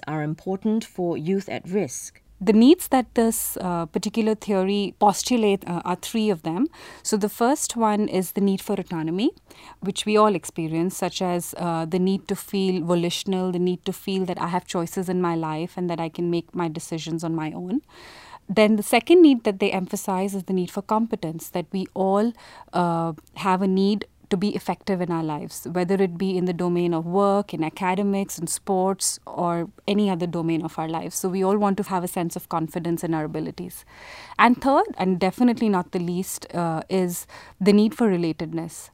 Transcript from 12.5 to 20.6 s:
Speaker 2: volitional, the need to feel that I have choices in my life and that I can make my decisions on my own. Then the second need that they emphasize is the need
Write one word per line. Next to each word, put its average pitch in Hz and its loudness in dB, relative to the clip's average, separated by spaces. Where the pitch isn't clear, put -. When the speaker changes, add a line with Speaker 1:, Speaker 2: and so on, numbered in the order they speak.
Speaker 2:
volitional, 180 0
the 180 -2
need 180 0
to 190 -4
feel 190 -4
that - -4
I - -4
have 175 -4
choices 175 -4
in 185 0
my 170 0
life 160 -4
and 180 -2
that 170 -4
I 165 -4
can 175 -4
make 170 -2
my 175 -2
decisions 160 -6
on 165 -4
my 156 -4
own. 185 -4
Then 214 6
the 208 0
second 330 6
need 277 8
that 196 0
they 202 2
emphasize 190 -2
is 185 -4
the 190 -4
need 180 0